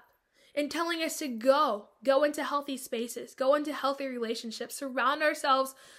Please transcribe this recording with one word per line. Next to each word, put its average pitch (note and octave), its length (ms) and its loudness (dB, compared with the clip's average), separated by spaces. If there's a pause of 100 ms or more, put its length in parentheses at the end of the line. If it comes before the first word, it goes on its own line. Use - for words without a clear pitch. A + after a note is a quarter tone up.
(540)
and D4 160 -2
telling E4+ 320 -2
us D#4+ 160 -4
to D#4 100 -4
go, B3 600 2 (160)
go C4+ 200 6
into D4 200 0
healthy C#4 320 -4
spaces, - 580 -8
go C4+ 200 4
into D4 180 0
healthy C#4 340 -2
relationships, A#3 680 -6
surround C4+ 480 0
ourselves C#4 520 2 (240)